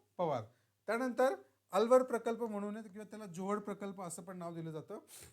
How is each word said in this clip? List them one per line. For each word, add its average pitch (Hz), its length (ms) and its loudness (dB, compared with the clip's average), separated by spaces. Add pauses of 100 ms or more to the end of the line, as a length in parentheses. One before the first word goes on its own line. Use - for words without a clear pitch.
(180)
पवार. 151 240 2 (460)
त्यानंतर 247 480 2 (360)
अलवर 233 320 8
प्रकल्प 233 400 -2
म्हणून 208 340 -4
आहे 220 120 -14
किंवा 208 160 -14
त्याला 214 200 -14
जोहड 190 340 -2
प्रकल्प 202 420 -8
असं 175 220 -8
पण 185 140 -12
नाव 170 160 -8
दिलं 165 180 -8
जातं. 160 280 -8 (340)